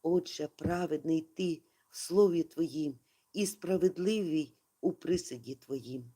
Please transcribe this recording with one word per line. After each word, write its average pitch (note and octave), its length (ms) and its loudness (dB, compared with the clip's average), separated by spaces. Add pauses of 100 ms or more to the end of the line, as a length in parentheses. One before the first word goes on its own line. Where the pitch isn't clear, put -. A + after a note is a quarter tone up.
Отже, E3+ 540 0
праведний D#3+ 640 0
ти E3 420 -4 (280)
в - 60 -18
слові F3 460 4
твоїм, D3+ 560 -2 (340)
і G3+ 140 0
справедливий F#3 1080 0 (240)
у F3 120 0
присуді B2+ 600 -4
твоїм. B2+ 600 -10